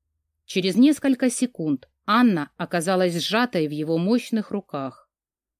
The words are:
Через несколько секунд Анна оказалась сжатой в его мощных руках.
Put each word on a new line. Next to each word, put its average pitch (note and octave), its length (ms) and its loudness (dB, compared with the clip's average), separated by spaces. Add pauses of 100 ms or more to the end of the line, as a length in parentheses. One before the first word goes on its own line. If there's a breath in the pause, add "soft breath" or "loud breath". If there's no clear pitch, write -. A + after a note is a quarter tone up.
(460)
Через F#3 300 -2
несколько C4 540 4
секунд D#3+ 600 -4 (160)
Анна G#3 520 2
оказалась F3 640 -2
сжатой G3 480 -2
в C#3+ 40 -6
его D#3 260 -2
мощных A3 540 -2
руках. C#3 560 -10 (520)